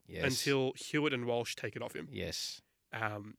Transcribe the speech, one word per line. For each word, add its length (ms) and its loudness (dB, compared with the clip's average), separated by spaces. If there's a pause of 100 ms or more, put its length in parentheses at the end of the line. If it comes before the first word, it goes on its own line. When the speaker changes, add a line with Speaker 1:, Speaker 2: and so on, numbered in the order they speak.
Speaker 1:
Yes. 180 -2
Speaker 2:
until 500 4
Hewitt 380 2
and 120 0
Walsh 300 2
take 200 -6
it 80 -8
off 120 -6
him. 160 -6
Speaker 1:
Yes. 500 -4 (300)
Speaker 2:
Um, 480 -4